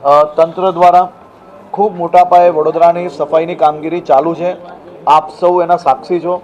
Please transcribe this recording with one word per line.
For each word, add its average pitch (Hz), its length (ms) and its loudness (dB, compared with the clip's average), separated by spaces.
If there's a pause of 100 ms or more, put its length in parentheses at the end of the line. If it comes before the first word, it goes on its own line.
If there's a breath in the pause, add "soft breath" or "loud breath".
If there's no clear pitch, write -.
અ, 147 180 4
તંત્ર 165 480 -2
દ્વારા 180 380 2 (640)
ખૂબ 196 240 -4
મોટા 175 260 2
પાયે 180 260 4
વડોદરાની 170 600 0
સફાઈની 165 460 -4
કામગીરી 156 440 -2
ચાલુ 160 360 0
છે. 175 200 -6 (520)
આપ 156 220 2 (100)
સૌ 180 220 0
એના 170 160 0
સાક્ષી 170 420 -4
છો. 175 240 -6